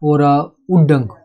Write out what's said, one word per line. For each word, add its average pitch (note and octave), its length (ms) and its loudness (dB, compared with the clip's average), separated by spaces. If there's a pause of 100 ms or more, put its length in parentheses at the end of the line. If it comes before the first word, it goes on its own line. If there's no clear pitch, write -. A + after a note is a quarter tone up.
और, D3 180 0
अ, C#3+ 200 2
वुड D#3+ 460 -2
डंग, C3+ 220 -2 (160)